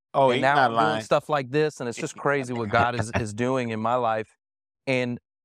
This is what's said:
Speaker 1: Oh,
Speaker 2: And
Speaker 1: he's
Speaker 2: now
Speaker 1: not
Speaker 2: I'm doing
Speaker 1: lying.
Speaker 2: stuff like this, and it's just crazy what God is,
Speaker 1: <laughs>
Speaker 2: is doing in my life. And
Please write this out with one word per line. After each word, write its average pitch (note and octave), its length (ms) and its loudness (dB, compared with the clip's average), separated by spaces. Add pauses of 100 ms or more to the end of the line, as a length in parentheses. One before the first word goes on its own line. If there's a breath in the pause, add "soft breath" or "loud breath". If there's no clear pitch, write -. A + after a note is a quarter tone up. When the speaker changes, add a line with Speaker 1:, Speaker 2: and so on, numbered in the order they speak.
(140)
Speaker 1:
Oh, C3+ 180 4
Speaker 2:
And A#2+ 40 2
Speaker 1:
he's C3+ 60 -2
Speaker 2:
now C3+ 140 4
Speaker 1:
not C3 160 4
Speaker 2:
I'm - 0 -
doing A2+ 40 -4
Speaker 1:
lying. A2 280 2
Speaker 2:
stuff D3 260 0
like C#3 220 -2
this, D3+ 280 0
and C3 80 -6
it's A#2 100 -6
just - 200 -8
crazy C#3 360 -2
what A#2 160 -4
God A#2+ 300 2
is, A2+ 120 -4
Speaker 1:
<laughs> - 80 0
Speaker 2:
is G#2+ 140 -4
doing B2 360 -2
in A2 100 -4
my A2+ 160 0
life. A2+ 400 -2 (500)
And B2 340 -2 (260)